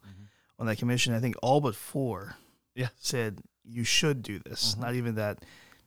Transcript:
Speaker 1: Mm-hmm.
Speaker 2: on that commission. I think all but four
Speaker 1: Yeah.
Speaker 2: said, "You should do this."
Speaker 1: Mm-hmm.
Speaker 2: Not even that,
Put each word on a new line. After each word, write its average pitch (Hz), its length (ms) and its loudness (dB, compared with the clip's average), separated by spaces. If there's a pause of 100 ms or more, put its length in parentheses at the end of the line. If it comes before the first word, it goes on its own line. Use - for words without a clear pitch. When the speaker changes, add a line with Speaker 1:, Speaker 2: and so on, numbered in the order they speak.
Speaker 1:
Mm-hmm. 98 180 -20 (360)
Speaker 2:
on 117 80 -2
that 107 100 0
commission. 120 360 2
I 113 60 2
think 120 220 0
all 135 200 6
but 120 140 0
four 110 600 -4 (400)
Speaker 1:
Yeah. 123 220 -2
Speaker 2:
said, 113 440 -2 (220)
"You 117 200 -4
should 135 380 4
do 101 160 -6
this." - 360 -2
Speaker 1:
Mm-hmm. 110 80 -4
Speaker 2:
Not 120 140 -2
even 117 200 0
that, 104 280 -2 (440)